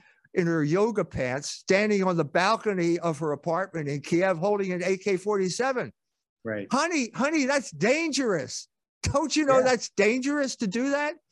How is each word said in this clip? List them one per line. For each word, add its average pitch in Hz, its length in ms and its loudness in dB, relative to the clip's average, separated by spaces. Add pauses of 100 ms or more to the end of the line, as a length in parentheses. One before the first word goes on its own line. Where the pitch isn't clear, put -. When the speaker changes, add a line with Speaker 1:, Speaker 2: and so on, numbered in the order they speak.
(340)
Speaker 1:
in 180 120 2
her 165 180 2
yoga 196 400 0
pants 135 460 -6
standing 202 520 2
on 185 140 0
the 165 80 2
balcony 180 760 0
of 165 200 -2
her 156 140 -2
apartment 165 560 -4
in 143 120 -4
Kiev 175 380 2
holding 196 340 0
an 175 100 -4
A 190 140 0
K 190 220 0
forty-seven. 202 720 -2 (520)
Speaker 2:
Right. 104 280 -6
Speaker 1:
Honey, 294 420 0
honey, 285 300 0
that's 269 260 0
dangerous. 233 960 -2 (360)
Don't 285 340 -2
you 302 80 2
know 269 140 6
Speaker 2:
Yeah. 254 60 4
Speaker 1:
that's 254 260 0
dangerous 262 640 0
to 233 100 -2
do 233 260 0
that? 294 220 -2 (180)